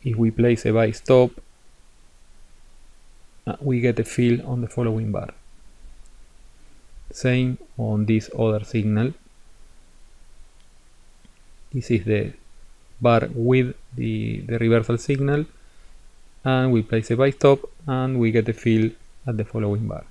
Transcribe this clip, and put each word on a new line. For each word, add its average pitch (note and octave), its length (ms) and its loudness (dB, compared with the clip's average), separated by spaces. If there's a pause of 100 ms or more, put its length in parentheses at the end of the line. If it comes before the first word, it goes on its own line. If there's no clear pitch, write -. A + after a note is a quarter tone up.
if A#2 140 -4
we A2+ 160 2
place A#2 340 2
a A2+ 60 2
buy A2 200 2
stop, B2+ 380 4 (2250)
uh, - 140 -8
we C3 220 0
get A#2+ 180 0
a - 60 0
fill A#2+ 420 2
on B2 140 -4
the A#2 80 -6
following A2 420 -2
bar. - 180 -6 (1800)
Same B2+ 460 0 (200)
on G#2+ 280 -2
this A2 320 0
other G#2+ 260 0
signal. A2 500 -2 (2500)
This B2+ 180 -4
is G#2+ 140 0
the G#2 260 -2 (680)
bar A#2 320 4
with B2+ 420 2 (180)
the, A2 540 -6
the A#2 100 -4
reversal A#2 400 2
signal, C#3+ 480 -2 (1000)
and C3 260 2
we A2+ 100 4
place A2+ 300 -2
a A#2 60 0
buy C3+ 140 4
stop C#3 280 4 (260)
and C3 340 -2
we A2+ 120 2
get A2+ 160 2
a A2+ 60 -2
fill A2 360 2 (380)
at A#2+ 80 -4
the G#2+ 80 -4
following G#2+ 420 -4
bar. G2 260 -10